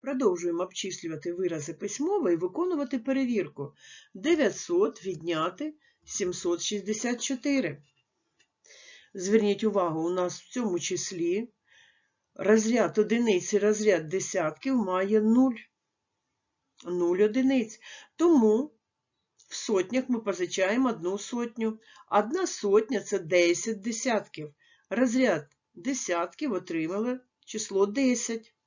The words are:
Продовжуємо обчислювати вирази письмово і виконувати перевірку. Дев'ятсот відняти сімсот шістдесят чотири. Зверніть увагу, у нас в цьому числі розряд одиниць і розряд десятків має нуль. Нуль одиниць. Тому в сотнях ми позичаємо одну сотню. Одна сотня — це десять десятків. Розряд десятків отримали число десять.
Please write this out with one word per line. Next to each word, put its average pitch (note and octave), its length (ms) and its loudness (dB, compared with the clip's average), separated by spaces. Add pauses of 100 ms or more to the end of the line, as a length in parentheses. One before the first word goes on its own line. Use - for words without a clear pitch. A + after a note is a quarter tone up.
Продовжуємо F3 540 0
обчислювати E3+ 680 -8
вирази E3 400 -4
письмово C#4+ 560 -2
і E3+ 60 4
виконувати C#4 640 -2
перевірку. A#3 760 -2 (400)
Дев'ятсот G#3 920 0
відняти F3 680 -4 (320)
сімсот F3 560 -4
шістдесят G#3+ 640 -4
чотири. C4 600 -2 (1300)
Зверніть G3+ 500 2
увагу, F3 440 0
у - 20 0
нас F3+ 320 -2
в - 80 -20
цьому G#3 300 -4
числі F3+ 720 -4 (840)
розряд G#3+ 640 2
одиниць G#3+ 560 2
і G3+ 60 4
розряд G3+ 500 2
десятків F#3 680 -2
має G3 460 2
нуль. A#3 360 4 (1300)
Нуль F3 340 0
одиниць. B3 600 2 (360)
Тому C#4 560 6 (760)
в - 60 -14
сотнях A3 540 -2
ми A#3+ 100 0
позичаємо G3 680 0
одну F3+ 280 -4
сотню. A3+ 640 -4 (320)
Одна A#3 360 0
сотня — G#3 540 2
це G3 180 -4
десять F3 600 2
десятків. G#3+ 720 -6 (360)
Розряд A3 680 0 (160)
десятків F#3 800 -4
отримали F3+ 680 -4 (260)
число G3+ 400 0
десять. A#3 680 -2 (120)